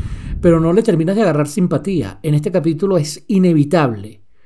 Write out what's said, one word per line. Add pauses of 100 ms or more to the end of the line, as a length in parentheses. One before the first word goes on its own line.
(420)
pero
no
le
terminas
de
agarrar
simpatía.
En
este
capítulo
es
inevitable (240)